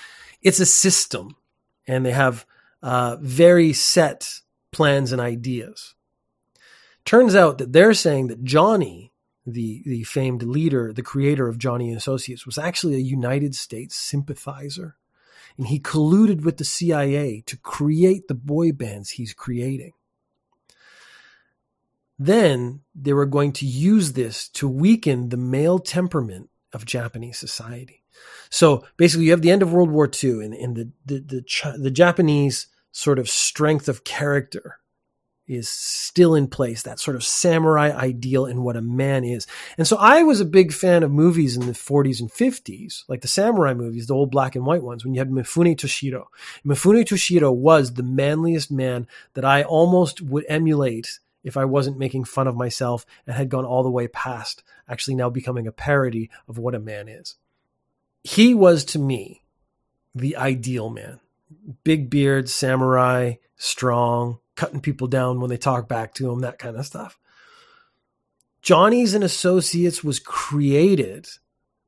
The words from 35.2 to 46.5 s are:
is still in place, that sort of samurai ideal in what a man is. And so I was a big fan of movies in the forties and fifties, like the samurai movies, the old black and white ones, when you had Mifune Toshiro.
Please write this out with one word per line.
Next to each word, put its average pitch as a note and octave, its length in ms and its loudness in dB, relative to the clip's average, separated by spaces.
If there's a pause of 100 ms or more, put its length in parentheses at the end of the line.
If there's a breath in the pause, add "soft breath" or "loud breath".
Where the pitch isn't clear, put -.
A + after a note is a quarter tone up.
is A#2+ 220 -8
still - 680 2
in C#3+ 120 2
place, - 360 -6
that - 180 -12
sort C#3 160 -6
of A#2+ 60 -8
samurai D#3+ 680 2
ideal B2+ 540 -2
in B2 180 -6
what A#2+ 140 -4
a A2+ 40 -6
man B2+ 440 -2
is. A#2+ 200 -6 (320 loud breath)
And E3 80 0
so G#3 120 2
I B3 260 8
was D4 160 4
a G3 60 0
big E3+ 260 4
fan E3+ 320 2
of D3 80 0
movies D3+ 460 2
in B2 100 -4
the B2 60 -6
forties C3+ 480 0
and A#2 100 -10
fifties, - 800 -4
like B2+ 120 -8
the C3 60 -10
samurai F#3+ 460 2
movies, A#2 340 -6
the C#3 60 -2
old C3+ 180 0
black C3 240 -2
and B2+ 100 -4
white D#3 180 0
ones, A#2+ 200 -12
when C3 100 -6
you B2+ 60 -2
had C3 120 -4
Mifune D#3+ 440 2
Toshiro. C3+ 520 -8 (380 loud breath)